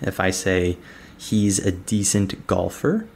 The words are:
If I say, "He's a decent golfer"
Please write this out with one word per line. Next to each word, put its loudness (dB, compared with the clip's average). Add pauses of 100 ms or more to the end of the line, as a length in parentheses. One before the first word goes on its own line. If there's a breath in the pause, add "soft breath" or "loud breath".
If -4
I 2
say, 2 (400 loud breath)
"He's 2
a 0
decent 0
golfer" 0